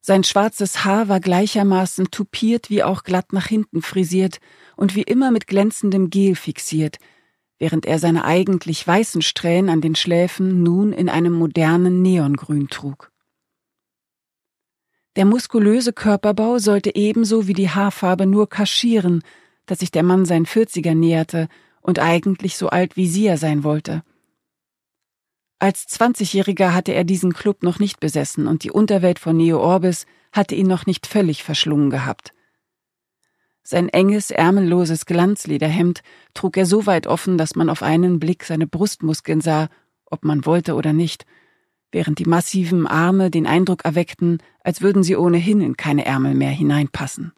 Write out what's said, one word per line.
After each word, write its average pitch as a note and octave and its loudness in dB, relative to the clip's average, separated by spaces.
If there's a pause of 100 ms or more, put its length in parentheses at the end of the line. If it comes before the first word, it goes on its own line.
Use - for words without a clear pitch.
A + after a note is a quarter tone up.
Sein G3 2
schwarzes G3+ -2
Haar G3+ 0
war G3 2
gleichermaßen F#3+ 0
tupiert A3+ -4
wie G#3 0
auch F#3+ -2
glatt F#3 -4
nach F#3+ -4
hinten G#3+ -2
frisiert F#3 -2 (380)
und F#3+ 0
wie G3+ 0
immer C4 2
mit A3 -2
glänzendem G3 0
Gel G3 2
fixiert, - -6 (600)
während D#3+ -2
er D#3+ 0
seine E3 0
eigentlich F3 -2
weißen F3+ 0
Strähnen F3 0
an D#3+ 2
den D#3 0
Schläfen F3+ 0
nun F#3 2
in F3+ -2
einem E3+ 0
modernen E3+ 2
Neongrün D3 0
trug. - -12 (2000)
Der G3 2
muskulöse A3+ 2
Körperbau G#3+ 0
sollte G3+ 0
ebenso G#3+ 0
wie G3 0
die F#3+ 0
Haarfarbe F#3+ 0
nur G3+ 2
kaschieren, G3 0 (400)
dass - -6
sich F3+ -4
der D#3+ 0
Mann F#3 4
seinen E3 2
vierziger F3 0
näherte D#3+ 0 (320)
und - 0
eigentlich E3+ 0
so F#3 -4
alt F3+ -2
wie F#3 0
Sia F#3 0
sein D3 -2
wollte. D3+ -4 (1500)
Als - -2
Zwanzigjähriger G3 0
hatte F3+ 0
er F3+ 0
diesen F3+ 0
Club - -4
noch F3 -2
nicht G#3 -2
besessen D3+ -4
und D#3+ -2
die - -8
Unterwelt F#3+ 2
von E3 0
Neo E3 4
Orbis F3+ 0 (260)
hatte - -2
ihn G3 2
noch F#3 0
nicht - -4
völlig F3+ 0
verschlungen D3 0
gehabt. C3+ -6 (1300)
Sein F3 -2
enges, G3+ 2
ärmelloses F3 2
Glanzlederhemd E3+ 0 (320)
trug F#3+ -4
er F#3+ 2
so G3+ 2
weit F#3+ 0
offen, F3 0
dass D#3+ -2
man E3 2
auf D#3 -6
einen E3+ 2
Blick D#3+ -4
seine D#3+ -2
Brustmuskeln D#3+ -4
sah, D#3 0 (360)
ob - -12
man D3+ -2
wollte E3+ 0
oder D3+ -2
nicht, D#3+ -2 (680)
während D#3 -4
die E3 -4
massiven E3+ 0
Arme F3+ 2
den E3 -2
Eindruck F3+ 0
erweckten, E3+ -2 (180)
als - -6
würden G3 4
sie F3 2
ohnehin F3 2
in C3+ -2
keine D3 0
Ärmel C3+ 0
mehr C3+ 0
hineinpassen. C#3+ -2